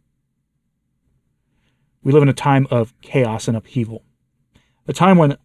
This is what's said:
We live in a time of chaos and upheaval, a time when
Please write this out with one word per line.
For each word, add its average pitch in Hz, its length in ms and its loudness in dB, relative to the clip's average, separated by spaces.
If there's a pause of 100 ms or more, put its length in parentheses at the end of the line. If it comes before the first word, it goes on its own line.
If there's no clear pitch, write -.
(2000)
We 135 100 -2
live 147 100 4
in 143 60 2
a 127 60 0
time 139 360 0
of 120 300 -4
chaos 113 480 -4
and 117 80 -2
upheaval, 110 480 -10 (840)
a - 60 -8
time 180 260 4
when 143 260 0